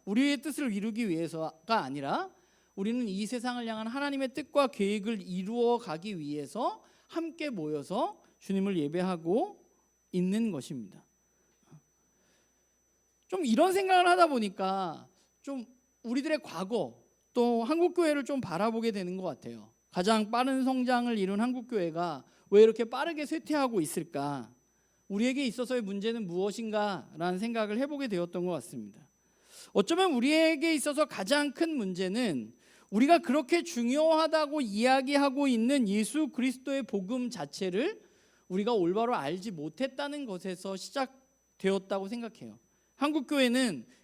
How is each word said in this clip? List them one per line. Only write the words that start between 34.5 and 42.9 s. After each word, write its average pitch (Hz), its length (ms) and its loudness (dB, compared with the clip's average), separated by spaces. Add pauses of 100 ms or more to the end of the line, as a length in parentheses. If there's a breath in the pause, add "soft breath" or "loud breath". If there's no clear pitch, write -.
이야기하고 269 840 2
있는 240 400 2
예수 220 420 0
그리스도의 262 540 -4
복음 220 460 -4
자체를 190 720 -4 (460 soft breath)
우리가 202 260 0
올바로 220 420 2
알지 180 360 -4
못했다는 269 760 -6
것에서 190 500 -8
시작되었다고 196 1300 -4
생각해요. 214 520 -12 (360)